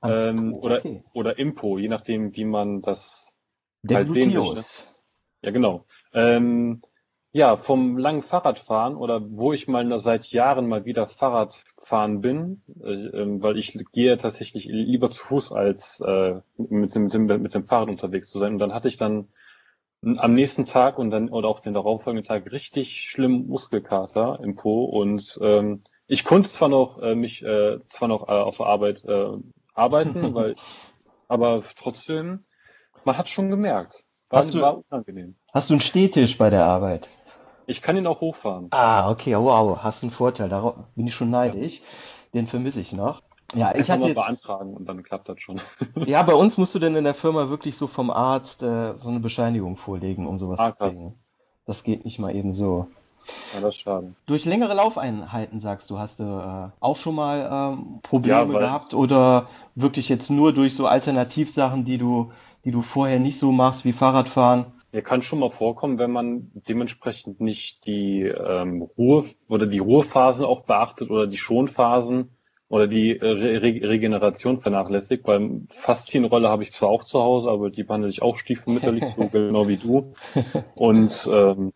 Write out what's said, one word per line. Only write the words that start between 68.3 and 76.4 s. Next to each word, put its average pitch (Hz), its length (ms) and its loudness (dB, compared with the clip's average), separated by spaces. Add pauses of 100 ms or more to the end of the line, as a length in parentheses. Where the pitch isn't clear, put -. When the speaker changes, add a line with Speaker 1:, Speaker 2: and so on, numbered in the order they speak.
Speaker 2:
Ruhe- 143 300 4 (240)
oder 107 160 2
die 101 140 -2
Ruhephasen 131 640 4
auch 123 160 0
beachtet 113 480 0
oder 107 160 2
die 98 100 -8
Schonphasen 123 920 0 (400)
oder 107 160 4
die, 110 240 2
äh, 113 160 -2
Re-, 110 360 0
Re-, 113 260 0
Regeneration 110 720 0
vernachlässigt, 101 680 -2
weil 107 420 0
Faszienrolle 117 800 2